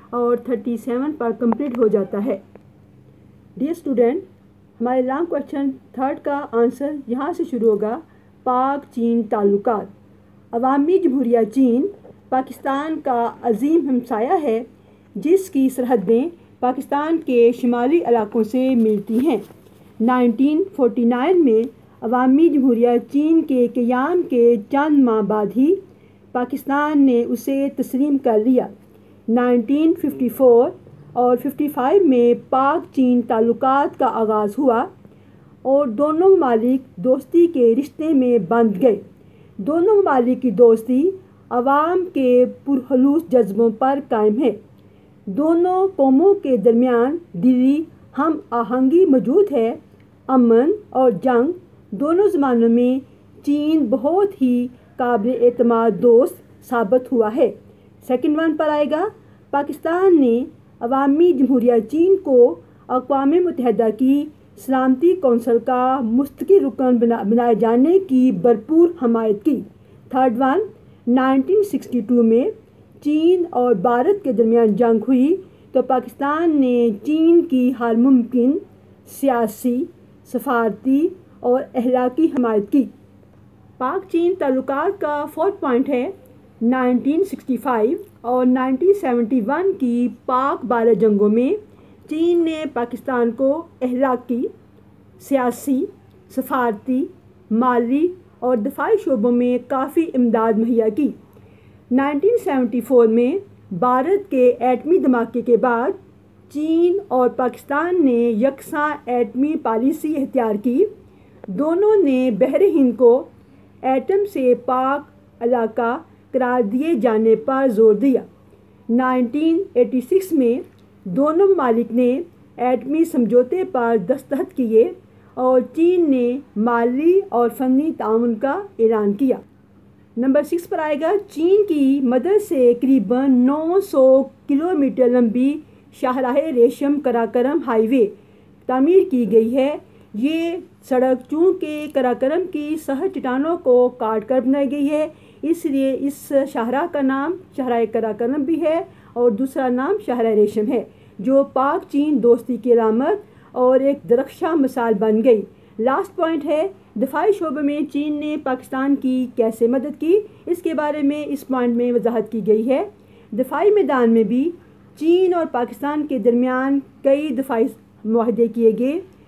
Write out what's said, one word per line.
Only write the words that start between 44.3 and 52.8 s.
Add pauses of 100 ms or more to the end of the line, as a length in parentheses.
है। (760)
दोनों
कौमों
के
दरमियान (180)
दिली (320)
हम (120)
आहंगी
मौजूद
है। (600)
अमन (200)
और
जंग (440)
दोनों
ज़मानों
में (440)